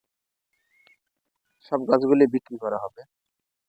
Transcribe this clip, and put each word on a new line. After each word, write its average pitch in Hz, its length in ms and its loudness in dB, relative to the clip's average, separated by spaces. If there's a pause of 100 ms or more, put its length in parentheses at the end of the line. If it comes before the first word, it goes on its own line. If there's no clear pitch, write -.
(1600)
সব 143 200 -6
গাছগুলি 135 460 4
বিক্রি 123 300 -6
করা 107 200 -6
হবে। 101 240 -14 (680)